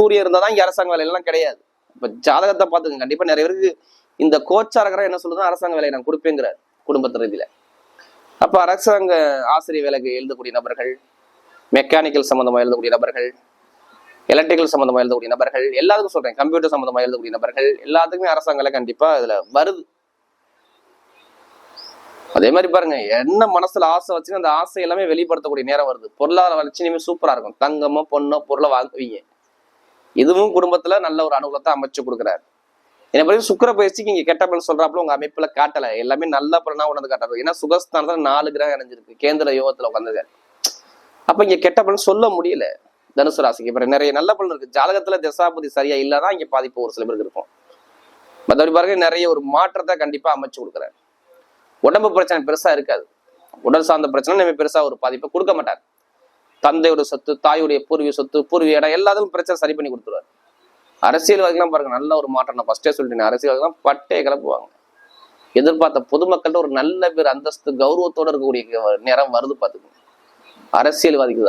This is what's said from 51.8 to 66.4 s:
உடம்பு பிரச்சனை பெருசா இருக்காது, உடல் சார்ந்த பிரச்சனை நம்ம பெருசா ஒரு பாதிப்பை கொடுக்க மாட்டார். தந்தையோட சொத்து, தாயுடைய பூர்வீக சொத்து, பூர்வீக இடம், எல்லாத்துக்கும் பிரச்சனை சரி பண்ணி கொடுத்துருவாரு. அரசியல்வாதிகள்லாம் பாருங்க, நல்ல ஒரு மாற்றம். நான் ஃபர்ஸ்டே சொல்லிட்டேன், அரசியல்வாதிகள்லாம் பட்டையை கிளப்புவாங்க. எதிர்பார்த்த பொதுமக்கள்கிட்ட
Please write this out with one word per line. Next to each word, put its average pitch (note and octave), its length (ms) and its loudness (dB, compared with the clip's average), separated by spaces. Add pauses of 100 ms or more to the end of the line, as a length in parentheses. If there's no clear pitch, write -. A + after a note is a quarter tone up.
உடம்பு G#3 300 4
பிரச்சனை F3 300 0
பெருசா D#3+ 300 0
இருக்காது, C3+ 280 -4 (640)
உடல் D#3 200 4
சார்ந்த D#3 260 2
பிரச்சனை D3+ 260 0
நம்ம E3+ 200 2
பெருசா D3+ 280 0
ஒரு B2 160 -8
பாதிப்பை C3 300 -4
கொடுக்க F#3 240 0
மாட்டார். A2 220 -6 (840)
தந்தையோட D#3+ 440 4
சொத்து, D3 220 -6 (140)
தாயுடைய D3+ 320 2 (100)
பூர்வீக D3 300 -2
சொத்து, C#3 200 -2 (120)
பூர்வீக D#3 280 4
இடம், D#3 180 2
எல்லாத்துக்கும் G3+ 380 0
பிரச்சனை F3 280 -4
சரி D3+ 160 0
பண்ணி C#3+ 140 -6
கொடுத்துருவாரு. G#2+ 340 -12 (800)
அரசியல்வாதிகள்லாம் E3+ 680 2
பாருங்க, C#3 240 -2
நல்ல D3 120 -4 (100)
ஒரு C#3 160 -6
மாற்றம். B2+ 220 -2
நான் A#2 100 -6
ஃபர்ஸ்டே B2+ 280 0
சொல்லிட்டேன், A#2+ 320 0
அரசியல்வாதிகள்லாம் C#3 480 0 (100)
பட்டையை C#3+ 400 0
கிளப்புவாங்க. C#3 400 -4 (960)
எதிர்பார்த்த D#3 420 4 (100)
பொதுமக்கள்கிட்ட E3 500 2